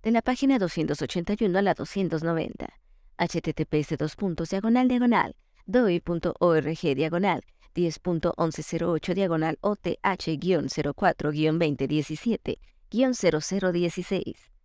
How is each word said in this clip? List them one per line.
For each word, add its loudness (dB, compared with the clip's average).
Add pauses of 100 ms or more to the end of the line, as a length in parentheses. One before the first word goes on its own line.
de 0
la 4
página 2
doscientos -2
ochenta -4
y 2
uno 2
a 2
la 4
doscientos -2
noventa. -4 (440)
H -2
T -4
T -2
P 0
S -2
dos -4
puntos, -4
diagonal, 2
diagonal, 2 (300)
doi 4
punto -2
O 6
R 2
G, 0
diagonal, 0 (320)
diez 0
punto 0
once -2
cero -2
ocho, -2
diagonal, 0
O 0
T -4
H -2
guion 0
cero -4
cuatro 0
guion 0
veinte 0
diecisiete -4 (320)
guion 2
cero 2
cero -2
dieciséis. -4 (140)